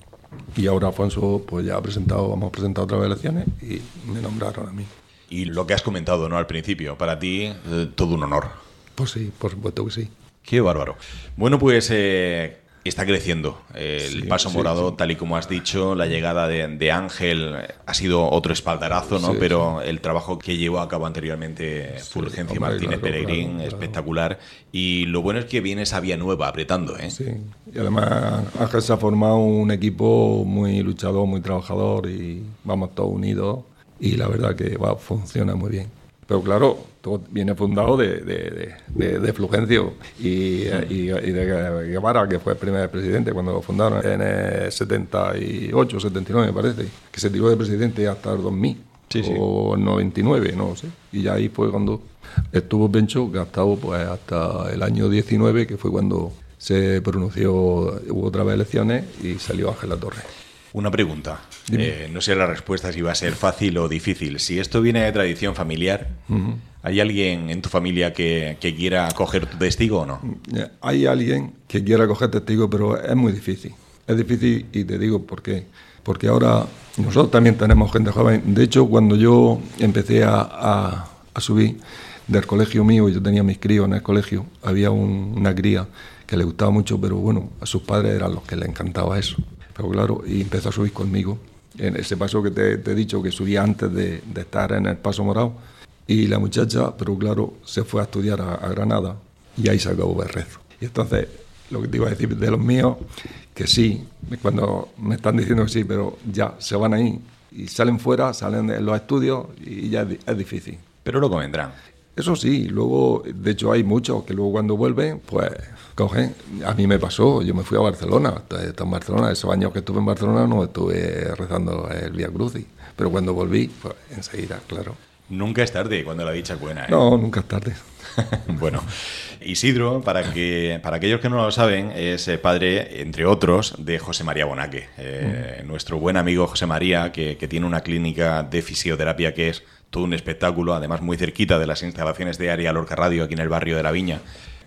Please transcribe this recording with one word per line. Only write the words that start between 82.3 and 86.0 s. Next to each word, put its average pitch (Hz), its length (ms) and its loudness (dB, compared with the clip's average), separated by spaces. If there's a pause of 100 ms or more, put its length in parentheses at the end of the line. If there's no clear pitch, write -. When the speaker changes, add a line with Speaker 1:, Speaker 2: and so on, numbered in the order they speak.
Speaker 1:
colegio 107 380 2
mío, 107 240 8
yo 92 140 2
tenía 101 200 4
mis 98 160 2
críos 101 280 4
en 95 80 2
el 95 80 -2
colegio, 101 420 0 (180)
había 101 280 2
un, 101 460 0
una 98 180 2
cría 95 340 2 (380)